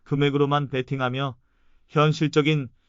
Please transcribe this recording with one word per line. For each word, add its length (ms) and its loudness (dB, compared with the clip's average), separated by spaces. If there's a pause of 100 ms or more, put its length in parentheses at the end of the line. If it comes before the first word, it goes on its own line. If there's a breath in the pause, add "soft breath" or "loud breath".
금액으로만 680 0
베팅하며 640 -6 (520)
현실적인 800 2 (200)